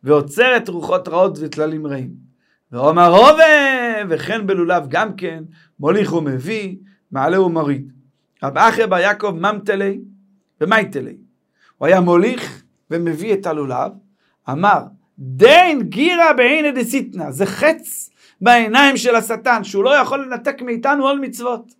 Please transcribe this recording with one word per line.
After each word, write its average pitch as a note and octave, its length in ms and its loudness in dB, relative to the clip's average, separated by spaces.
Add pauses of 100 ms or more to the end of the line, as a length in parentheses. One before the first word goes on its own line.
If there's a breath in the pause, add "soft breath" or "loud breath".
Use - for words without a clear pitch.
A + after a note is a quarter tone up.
ועוצר D3+ 540 2
את A3+ 120 -6
רוחות F3+ 380 -4
רעות F3 340 0
וכללים D#3 460 -6
רעים. C3+ 220 -8 (640)
ואומר E3 440 4
הווה, C4+ 960 4
וכן F3+ 380 -4
בלולב F3 400 0
גם F#3 280 -4
כן, E3 280 -12 (360 soft breath)
מוליך E3+ 340 0
ומביא, E3 640 -4 (360 soft breath)
מעלה D#3+ 300 0
ומוריד. D3 500 -2 (520)
רב C#3 140 -4
אחי G#3+ 300 2
בר F#3 120 0
יעקב G3+ 320 -2
ממתלי G3 680 -4 (640)
ומייתלי. E3 560 -2 (600)
הוא C#3 100 -2
היה F#3 140 4
מוליך F3+ 640 0 (280)
ומביא E3+ 420 -4
את G3 120 -4
הלולב, D3 460 -4 (580)
אמר, E3+ 300 0 (400)
דין B3 640 4
גירא D#4+ 520 2
בעינא C#4 380 2
דשטנא, A#3 600 -6
זה D3 140 -2
חץ D#4 640 -4 (320 soft breath)
בעיניים A#3+ 560 4
של A#3+ 180 0
השטן, A3+ 480 -2
שהוא G3 200 -4
לא B3 60 2
יכול C4+ 360 0
לנתק B3+ 360 -8
מאיתנו B3+ 460 -2
עול C#4 120 0
מצוות. A#3+ 600 -8